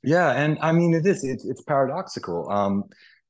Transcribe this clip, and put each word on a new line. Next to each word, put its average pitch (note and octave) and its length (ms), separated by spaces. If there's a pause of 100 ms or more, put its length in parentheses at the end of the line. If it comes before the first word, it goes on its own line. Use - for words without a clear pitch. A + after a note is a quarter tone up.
Yeah, D#3+ 280
and D3 300
I D3+ 100
mean, E3+ 220
it E3 120
is, G3 180
it's, C3+ 200
it's - 200
paradoxical. C3+ 880
Um, G2 340 (460)